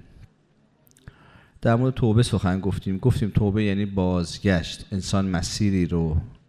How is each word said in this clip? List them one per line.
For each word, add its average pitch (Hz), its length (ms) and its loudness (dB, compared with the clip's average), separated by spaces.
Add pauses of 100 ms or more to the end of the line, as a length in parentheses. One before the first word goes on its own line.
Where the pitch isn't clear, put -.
(1600)
در 117 120 4
مورد 127 180 2
توبه 113 300 4
سخن 95 360 0
گفتیم. 95 380 -4
گفتیم 104 320 0
توبه 104 340 2
یعنی 101 220 0
بازگشت. 92 1040 0
انسان 98 360 -2
مسیری 92 580 0
رو 82 320 0 (320)